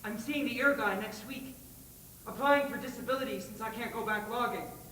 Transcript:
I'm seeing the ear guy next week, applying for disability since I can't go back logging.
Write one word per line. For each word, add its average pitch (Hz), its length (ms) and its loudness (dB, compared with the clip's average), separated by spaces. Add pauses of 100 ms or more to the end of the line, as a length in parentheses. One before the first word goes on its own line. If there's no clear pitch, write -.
I'm 214 140 -4
seeing 285 280 0
the 240 120 0
ear 277 180 6
guy 202 240 2
next - 280 -4
week, - 280 -8 (680)
applying 277 440 6
for 277 80 -4
disability 254 640 -2
since 214 220 -8
I 220 80 -2
can't 226 220 -4
go 220 140 -2
back 214 240 0
logging. 233 380 0 (240)